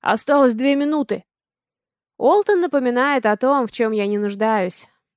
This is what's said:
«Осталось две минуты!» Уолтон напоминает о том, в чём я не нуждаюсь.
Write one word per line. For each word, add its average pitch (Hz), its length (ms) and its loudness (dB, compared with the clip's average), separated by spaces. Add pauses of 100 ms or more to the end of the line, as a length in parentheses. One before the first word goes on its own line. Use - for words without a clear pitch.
«Осталось 262 540 2
две 277 220 0
минуты!» 285 480 -2 (920)
Уолтон 392 420 2
напоминает 262 640 0
о 214 100 2
том, 262 300 0
в - 60 -10
чём 220 180 -2
я 214 160 -2
не 208 100 -2
нуждаюсь. 202 720 -2 (280)